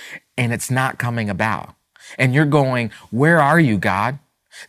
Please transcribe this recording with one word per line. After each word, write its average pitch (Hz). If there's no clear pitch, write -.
and 120
it's -
not 131
coming 117
about. 101
And 127
you're 147
going, 131
"Where 151
are 147
you, 117
God?" 107